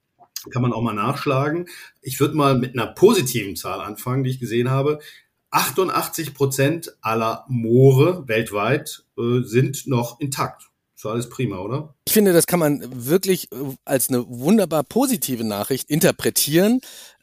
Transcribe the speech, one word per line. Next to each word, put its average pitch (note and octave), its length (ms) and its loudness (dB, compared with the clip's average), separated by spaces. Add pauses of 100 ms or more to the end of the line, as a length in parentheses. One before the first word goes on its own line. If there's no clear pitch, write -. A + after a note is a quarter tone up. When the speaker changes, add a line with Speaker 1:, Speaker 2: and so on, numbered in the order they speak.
(500)
Speaker 1:
Kann B2 120 -2
man A#2+ 100 2
auch A2+ 100 -4
mal A2+ 100 -2
nachschlagen. C3+ 720 -2 (340)
Ich C3 180 -10
würd C#3 160 0
mal C#3 240 2
mit - 140 -2
einer A2 160 -4
positiven C3 640 2
Zahl F#2+ 260 -8
anfangen, B2 440 -4
die C3 60 -2
ich C3 100 -6
gesehen A#2+ 300 0
habe. C#3 280 0 (540)
Achtundachtzig D#3+ 840 -2
Prozent C#3 640 0
aller A2+ 460 -2
Moore C3 800 6
weltweit, A2 800 -2 (120)
äh, A#2+ 280 0
sind A#2 420 0
noch - 320 -2
intakt. - 500 -6 (280)
Ist - 100 -12
alles A#2 220 -4
prima, G2+ 300 -4
oder? B2 360 -8 (140)
Speaker 2:
Ich - 40 -2
finde, G3+ 200 4
das E3+ 160 4
kann F3+ 100 2
man D3 340 0
wirklich, D#3+ 600 -2
äh, - 40 -12 (280)
als - 240 0
eine B2 200 0
wunderbar D3+ 540 2
positive E3+ 600 -2
Nachricht G#2 440 -4
interpretieren. D#3+ 920 2 (420)